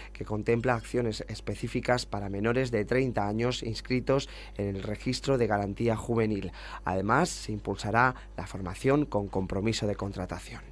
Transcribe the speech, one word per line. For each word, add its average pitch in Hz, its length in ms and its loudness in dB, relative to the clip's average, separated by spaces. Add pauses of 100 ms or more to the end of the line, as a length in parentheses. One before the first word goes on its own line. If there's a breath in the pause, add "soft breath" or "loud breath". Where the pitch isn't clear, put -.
(140)
que - 100 -10
contempla 117 520 2
acciones 117 520 -2
específicas 120 800 -2
para 101 240 -4
menores 117 400 2
de 107 160 2
treinta 120 420 2
años 117 360 0
inscritos 127 680 0 (260 loud breath)
en 101 200 -2
el 95 80 -4
Registro 127 560 0
de 113 80 4
Garantía 101 480 2
Juvenil. 110 560 2 (340 loud breath)
Además, 107 440 4
se - 240 -6
impulsará 107 600 2 (240 loud breath)
la 92 80 -6
formación 131 600 2
con 101 240 0
compromiso 98 580 0
de 101 80 0
contratación. 95 680 -6 (100)